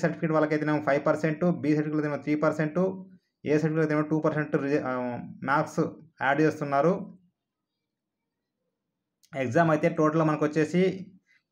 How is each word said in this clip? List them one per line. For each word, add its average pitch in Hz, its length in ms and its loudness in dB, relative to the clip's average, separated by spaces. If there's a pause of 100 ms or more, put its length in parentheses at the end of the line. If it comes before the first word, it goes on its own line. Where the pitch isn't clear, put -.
సర్టిఫికేట్ 160 340 -2
వాళ్ళకైతేనేమో 151 520 2
ఫైవ్ 143 220 2
పర్సెంట్, 156 340 0 (180)
బి 139 140 -2
సర్టిఫికేట్ 151 240 -2
అయితేనేమో 147 260 -4
త్రీ 147 80 0 (120)
పర్సెంట్, 156 360 0 (680)
ఏ - 80 4
సర్టిఫికేట్ 156 260 0
అయితేనేమో 151 280 0
టూ 156 120 2
పర్సెంట్ 151 300 -2 (100)
రిజ-, 139 240 0
ఆ, - 20 -2 (600)
మార్క్స్ 156 300 0 (440)
యాడ్ 139 220 2
చేస్తున్నారు. 143 460 0 (2500)
ఎగ్జామ్ 160 300 2
అయితే 156 120 2 (140)
టోటల్ 156 300 2
మనకు 151 160 0
వచ్చేసి 156 340 0 (720)